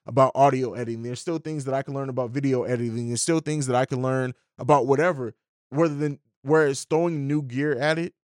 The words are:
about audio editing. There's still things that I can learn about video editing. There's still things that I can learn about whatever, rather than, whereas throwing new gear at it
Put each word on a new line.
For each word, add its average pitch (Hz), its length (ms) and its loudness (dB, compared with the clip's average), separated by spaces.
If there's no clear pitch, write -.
about 131 300 4
audio 131 380 4
editing. 117 300 -6
There's 123 180 -8
still 165 160 -4
things 156 280 -6
that 131 80 -4
I 135 100 -2
can 139 100 -10
learn 135 160 -6
about 123 220 -4
video 135 320 0
editing. 117 440 -2
There's 120 140 -2
still 165 180 0
things 151 280 -4
that 123 100 2
I 131 80 2
can 127 160 -4
learn 131 320 -2
about 131 300 4
whatever, 139 480 2
rather 151 240 2
than, 143 240 -4
whereas 143 420 2
throwing 156 440 0
new 151 140 0
gear 135 380 -2
at 156 180 0
it 170 160 -4